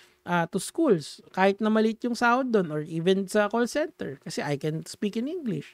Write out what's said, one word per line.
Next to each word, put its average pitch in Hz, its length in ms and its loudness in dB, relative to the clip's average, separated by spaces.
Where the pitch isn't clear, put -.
ah, 170 160 2
to 185 160 -4
schools. - 720 0
Kahit 196 240 4
na 220 160 2
maliit 220 320 2
yung 240 80 -2
sahod 240 400 2
dun 185 160 2
or 151 160 -4
even 180 400 0
sa 208 240 2
call 233 160 2
center. 226 560 -4
Kasi 175 240 -6
I 143 160 -2
can 160 240 -4
speak 208 320 -6
in 226 80 -2
English, 269 480 -6